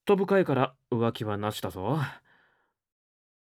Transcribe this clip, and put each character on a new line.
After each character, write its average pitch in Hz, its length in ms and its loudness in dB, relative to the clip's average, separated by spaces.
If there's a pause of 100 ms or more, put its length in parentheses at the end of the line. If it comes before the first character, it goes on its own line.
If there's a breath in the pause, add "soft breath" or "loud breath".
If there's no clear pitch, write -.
妬 202 100 4
深 190 240 4
い 175 40 4
か 151 100 0
ら 131 200 0 (160)
浮 117 220 2
気 - 120 -8
は 104 120 -2
な 104 160 -4
し - 80 -10
だ 98 100 -4
ぞ。 104 300 -4 (1400 loud breath)